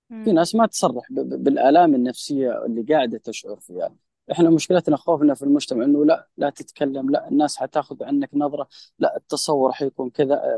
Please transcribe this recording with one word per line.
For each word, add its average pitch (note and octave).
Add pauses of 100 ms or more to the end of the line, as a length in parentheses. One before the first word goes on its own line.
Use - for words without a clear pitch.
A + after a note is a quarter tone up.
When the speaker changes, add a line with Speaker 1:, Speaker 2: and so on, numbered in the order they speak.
Speaker 1:
في A#3
Speaker 2:
مم. A3
Speaker 1:
ناس E3+
ما A3+
تصرح -
ب-، C3+
ب-، C3
بالآلام C#3+
النفسية B2
اللي A#2
قاعدة B2
تشعر -
فيها. F2+ (380)
إحنا E3+
مشكلتنا E3
خوفنا D3
في -
المجتمع C#3
إنه C#3+
لا، D#3+
لا C#3+
تتكلم، C3+
لا، C#3+
الناس D3
حتاخذ C3
عنك C#3
نظرة، C#3+ (300)
لا، C#3+
التصور C#3+
حيكون C3+
كذا، C3+